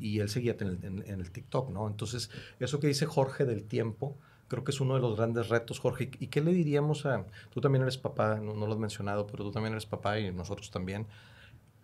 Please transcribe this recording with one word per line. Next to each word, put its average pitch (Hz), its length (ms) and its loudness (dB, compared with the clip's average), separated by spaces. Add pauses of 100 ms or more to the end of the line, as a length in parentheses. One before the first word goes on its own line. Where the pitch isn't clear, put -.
y 107 140 0
él 101 80 0
seguía 113 320 0
en 104 60 -2
el, 90 180 -2
en, 95 200 -6
en 98 140 -6
el 87 120 -6
TikTok, - 380 -4
¿no? 107 200 -4
Entonces, 110 400 -6 (320)
eso 139 180 -2
que 151 80 2
dice 139 180 2
Jorge 135 380 2
del 113 220 0
tiempo, 117 520 -2 (300)
creo - 160 -4
que - 80 -2
es - 80 -2
uno 131 160 2
de 127 60 4
los 123 160 2
grandes 117 320 2
retos, 117 300 2
Jorge. 123 300 0 (100)
¿Y - 80 -6
qué - 120 2
le 160 140 4
diríamos 151 520 4
a, 117 200 2 (240)
tú - 100 -4
también 135 220 6
eres 131 160 2
papá, 107 420 2
no, 107 140 -4
no 107 120 -2
lo 110 60 0
has 110 80 0
mencionado, 104 480 -2
pero 101 160 -8
tú 101 80 -4
también 110 220 -2
eres 110 120 -6
papá 104 340 -2
y 101 120 -2
nosotros 90 400 -6
también? 95 340 -4 (800)